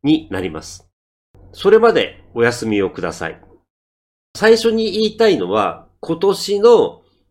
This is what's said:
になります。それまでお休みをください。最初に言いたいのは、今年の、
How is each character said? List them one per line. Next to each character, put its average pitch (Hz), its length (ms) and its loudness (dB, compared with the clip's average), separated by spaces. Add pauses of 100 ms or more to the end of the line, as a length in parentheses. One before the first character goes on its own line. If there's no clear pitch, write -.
に 156 280 0
な 95 120 -6
り 92 80 -6
ま 78 100 -12
す。 - 300 -20 (640)
そ - 180 -2
れ 220 80 6
ま 226 160 2
で - 280 -6 (120)
お 117 100 -2
休 117 220 -2
み 104 160 0
を 92 80 -2
く - 100 -16
だ 85 140 -6
さ 80 160 -8
い。 - 100 -18 (960)
最 220 200 4
初 226 140 0
に 220 200 -2
言 214 140 -2
い 214 120 -4
た 226 120 2
い 160 100 2
の 90 120 -4
は、 98 380 -2 (120)
今 165 200 -6
年 196 400 -2
の、 208 400 4 (300)